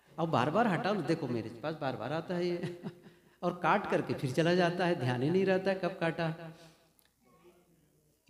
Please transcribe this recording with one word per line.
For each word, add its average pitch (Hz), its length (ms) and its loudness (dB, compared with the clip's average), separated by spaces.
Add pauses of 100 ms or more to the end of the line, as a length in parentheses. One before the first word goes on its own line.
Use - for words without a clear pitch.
(200)
अब 165 100 0
बार 135 200 4
बार 220 180 4
हटा 175 240 0
लो, 202 100 0
देखो 147 260 0
मेरे 110 220 -4
पास 156 320 -8
बार 131 140 -2
बार 113 180 -6
आता 165 220 -4
है 175 120 0
ये, 175 340 -4 (280)
<laughs> - 340 -16
और 175 200 -2
काट 185 280 2
करके 147 220 0
फिर 127 180 -2
चला 170 240 4
जाता 175 300 2
है, 175 100 2
ध्यान 127 280 0
ही 151 60 2
नहीं 190 160 4
रहता 190 260 2
है 190 120 -2
कब 170 160 -4
काटा। 160 580 -2 (1700)